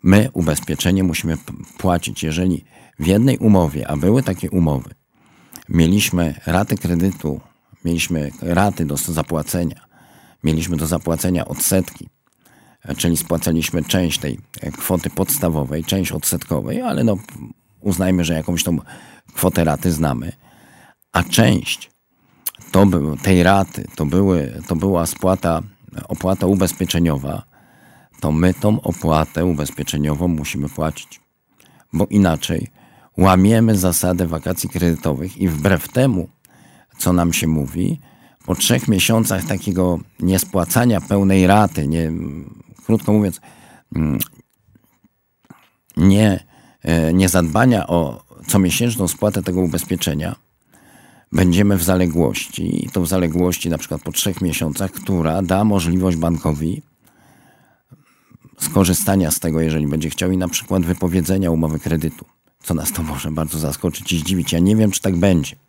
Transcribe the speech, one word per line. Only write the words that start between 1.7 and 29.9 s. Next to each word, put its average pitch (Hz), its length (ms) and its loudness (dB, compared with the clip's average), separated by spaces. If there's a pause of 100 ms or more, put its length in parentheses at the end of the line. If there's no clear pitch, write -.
płacić. - 460 -2
Jeżeli 80 420 -2 (340)
w 78 80 -2
jednej 113 300 4
umowie, 85 500 4
a 73 100 -4
były 104 260 2
takie 90 280 -4
umowy, 78 380 0 (800)
mieliśmy 85 680 2 (100)
raty 92 320 0
kredytu, 87 640 -2 (440)
mieliśmy 80 460 -2 (100)
raty 87 440 0
do 71 100 -6
s-, - 120 -6
zapłacenia, 82 760 -4 (640)
mieliśmy 80 340 -2
do 78 100 -2
zapłacenia 85 580 -2
odsetki, - 640 -4 (760)
e, 69 120 -6
czyli 85 220 0
spłacaliśmy 82 680 -2
część 90 360 -2
tej, 64 200 -8 (220)
e, 76 100 -8
kwoty - 380 -4
podstawowej, 80 760 -2
część 95 280 -2
odsetkowej, 78 720 -6
ale 247 220 -2
no, 104 140 2 (640)
uznajmy, 92 440 0
że 85 80 -2
jakąś 80 300 -2
tą 85 140 -2 (560)
kwotę 87 300 2
raty 78 280 0
znamy, 76 400 -2 (800)
a 90 120 0
część - 680 0 (800)
to - 140 6
był, 78 320 0
tej 90 260 4
raty 95 520 2
to 78 100 -2
były, 82 640 0
to 90 80 -2
była 87 300 0
spłata, 87 560 0 (460)
opłata 92 400 -2
ubezpieczeniowa, 85 960 0 (760)
to 76 120 -2
my 90 220 2
tą - 280 0
opłatę 80 640 -2
ubezpieczeniową 76 800 -2